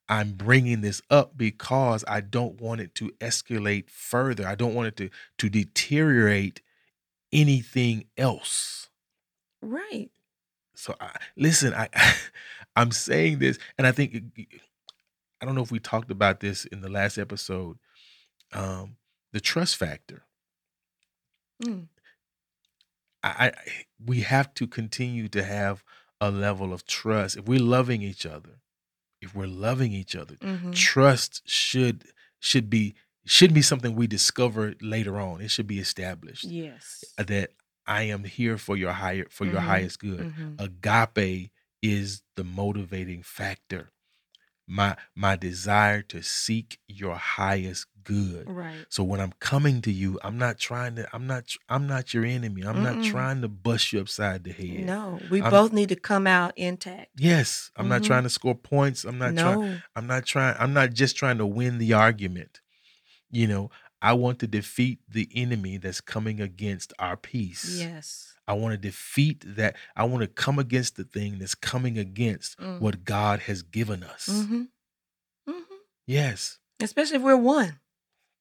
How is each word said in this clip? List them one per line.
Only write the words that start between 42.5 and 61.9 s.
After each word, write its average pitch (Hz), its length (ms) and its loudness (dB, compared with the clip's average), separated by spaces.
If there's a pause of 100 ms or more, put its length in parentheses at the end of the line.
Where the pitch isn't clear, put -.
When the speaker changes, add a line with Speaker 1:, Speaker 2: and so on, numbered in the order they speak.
Speaker 1:
factor. 98 680 -10 (800)
My, 98 280 0 (180)
my 98 220 2
desire 101 680 2
to - 180 -14
seek - 580 -6 (100)
your 95 260 -8
highest 95 720 -4 (180)
good. 98 460 -2
Speaker 2:
Right. 170 260 -12 (140)
Speaker 1:
So - 120 -4
when 98 200 -2
I'm 92 180 -4
coming 139 440 2
to 107 80 0
you, 95 340 -2
I'm 110 120 -6
not 120 220 0
trying 120 380 -6
to, 110 160 -8
I'm 123 120 -8
not, 127 280 -6 (160)
I'm 139 180 0
not 131 260 -4
your 113 120 2
enemy. 117 380 -2
I'm 110 200 0
not 123 140 0
Speaker 2:
Mm-mm. 226 120 0
Speaker 1:
trying 131 340 -2
to 113 40 -2
bust 107 460 0
you 101 80 0
upside 95 420 -4
the 90 80 -12
head. 92 340 -8
Speaker 2:
No, 190 340 -6 (120)
we 196 100 4
Speaker 1:
I'm - 100 4
Speaker 2:
both 214 200 10
need 208 180 2
to 185 60 0
come 196 320 2
out 180 300 4
intact. 180 600 -6
Speaker 1:
Yes. 156 600 4
I'm 104 100 0
not 123 140 4
Speaker 2:
Mm-hmm. - 60 0
Speaker 1:
trying 127 160 6
to 123 60 -2
score 123 260 0
points. 139 500 0
I'm 123 120 -8
not 127 200 -2
trying, 185 240 4
Speaker 2:
No. 190 160 -4 (180)
Speaker 1:
I'm 117 120 -8
not 127 180 0
trying, 131 340 2
I'm 131 140 2
not 131 180 4
just 127 240 2
trying 127 220 0
to 107 80 0
win 120 320 0
the 113 160 4